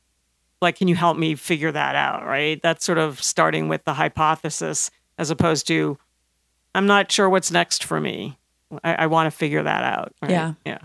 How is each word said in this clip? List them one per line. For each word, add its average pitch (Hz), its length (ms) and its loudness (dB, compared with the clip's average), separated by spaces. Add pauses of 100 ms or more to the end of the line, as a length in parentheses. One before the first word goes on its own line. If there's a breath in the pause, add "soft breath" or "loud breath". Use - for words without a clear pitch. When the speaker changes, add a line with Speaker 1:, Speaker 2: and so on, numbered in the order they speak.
(600)
Speaker 1:
Like, 175 160 0
can 190 100 2
you 175 80 4
help 170 220 2
me 160 180 -2
figure 156 380 -2
that 139 240 -2
out?" 139 300 -2
Right? 147 360 -2
That's 165 220 0
sort 170 140 2
of 156 240 -2
starting 156 460 0
with 156 160 -2
the 151 100 -2
hypothesis 156 960 -2 (280)
as 160 120 -4
opposed 160 380 2
to, 156 300 0 (760)
"I'm 196 120 2
not 202 240 4
sure 196 180 4
what's 185 220 2
next 170 340 0
for 160 160 -4
me. 131 380 -6 (460)
I, 165 100 0
I 160 120 0
wanna 160 240 2
figure 156 320 -2
that 147 220 0
out," - 280 -4 (100)
right? 175 80 -4
Speaker 2:
Yeah. 160 240 0 (100)
Speaker 1:
Yeah. 143 200 -8